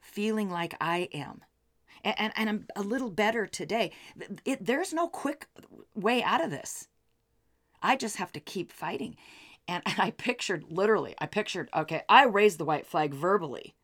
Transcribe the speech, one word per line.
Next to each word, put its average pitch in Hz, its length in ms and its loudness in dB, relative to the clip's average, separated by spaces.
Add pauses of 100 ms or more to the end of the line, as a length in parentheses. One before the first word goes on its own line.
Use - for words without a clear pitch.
feeling 214 480 0
like 170 300 -4
I 175 340 0
am, - 300 -10 (600)
a-, 214 160 -2
and, 214 160 -2
and 214 140 0
I'm 208 160 -4 (100)
a 202 60 -4
little 240 280 -2
better 208 360 0
today, 185 460 -2 (260)
th-, 180 280 -12
it, 254 200 -2
there's 285 280 0
no 339 140 0
quick - 400 -6 (460)
way 226 300 2
out 240 200 2
of 247 80 -2
this. - 360 -10 (960)
I 220 140 4
just 226 220 -6
have 190 160 -6
to 156 60 -10
keep - 320 -10
fighting. - 440 -8 (520)
And, 180 160 -4
<laughs> - 20 -4
and - 140 -2
I - 120 2
pictured, 202 580 -4
literally, 185 500 2
I 147 60 -4
pictured, 190 500 -4
okay, 156 340 -2
I 262 160 10
raised 202 320 6
the 165 80 -4
white 151 220 -2
flag 151 260 0
verbally 160 680 -2